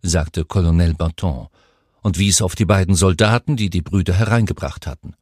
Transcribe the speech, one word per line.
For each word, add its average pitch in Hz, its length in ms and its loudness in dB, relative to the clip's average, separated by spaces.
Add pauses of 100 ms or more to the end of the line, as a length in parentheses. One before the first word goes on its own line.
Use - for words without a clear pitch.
sagte 80 420 -2
Colonel 85 500 2
Berton 80 540 -4 (540)
und 101 160 -2
wies 101 240 2
auf 92 120 -4
die 113 100 0
beiden 95 300 2
Soldaten, 104 640 2
die 104 140 -2
die 87 120 -2
Brüder 92 320 0
hereingebracht 104 720 0
hatten. - 360 -14